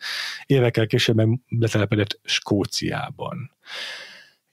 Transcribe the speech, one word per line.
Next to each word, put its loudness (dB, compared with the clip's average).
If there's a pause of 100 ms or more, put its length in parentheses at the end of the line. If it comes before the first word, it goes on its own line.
(460)
évekkel 4
később 2
meg 4
letelepedett 0
Skóciában. -4 (1040)